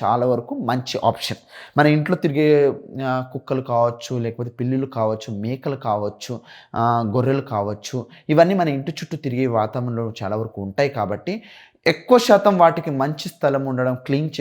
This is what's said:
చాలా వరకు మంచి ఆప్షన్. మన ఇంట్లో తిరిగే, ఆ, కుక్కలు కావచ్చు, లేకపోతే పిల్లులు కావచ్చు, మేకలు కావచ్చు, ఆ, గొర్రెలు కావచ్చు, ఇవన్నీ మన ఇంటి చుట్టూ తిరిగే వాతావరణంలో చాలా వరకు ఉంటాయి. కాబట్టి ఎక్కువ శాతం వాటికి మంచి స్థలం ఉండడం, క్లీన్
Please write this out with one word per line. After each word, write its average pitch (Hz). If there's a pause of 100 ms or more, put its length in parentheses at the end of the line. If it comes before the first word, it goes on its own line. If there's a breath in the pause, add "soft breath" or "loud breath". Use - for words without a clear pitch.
చాలా 120
వరకు 123
మంచి 123
ఆప్షన్. - (400 loud breath)
మన 147
ఇంట్లో 151
తిరిగే, 147 (300)
ఆ, 127
కుక్కలు 131
కావచ్చు, 120
లేకపోతే 117
పిల్లులు 127
కావచ్చు, 110
మేకలు 131
కావచ్చు, 107 (360 loud breath)
ఆ, 117
గొర్రెలు 135
కావచ్చు, 104 (240 soft breath)
ఇవన్నీ 165
మన 175
ఇంటి 143
చుట్టూ 160
తిరిగే 131
వాతావరణంలో 117 (100)
చాలా 101
వరకు 110
ఉంటాయి. 98
కాబట్టి 127 (440 loud breath)
ఎక్కువ -
శాతం 202
వాటికి 165
మంచి 143
స్థలం 135
ఉండడం, 127
క్లీన్ 147 (120)